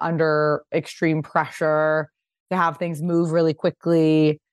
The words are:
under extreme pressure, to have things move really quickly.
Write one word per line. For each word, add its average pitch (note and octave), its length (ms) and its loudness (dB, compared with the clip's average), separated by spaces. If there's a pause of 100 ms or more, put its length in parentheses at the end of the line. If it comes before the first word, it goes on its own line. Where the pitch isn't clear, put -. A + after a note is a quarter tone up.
under D3+ 600 0 (120)
extreme D#3+ 480 -2
pressure, D#3 880 -2 (400)
to F#3 80 -4
have E3+ 180 0
things E3+ 260 -6
move E3+ 300 0
really E3 220 2
quickly. D#3 840 2 (140)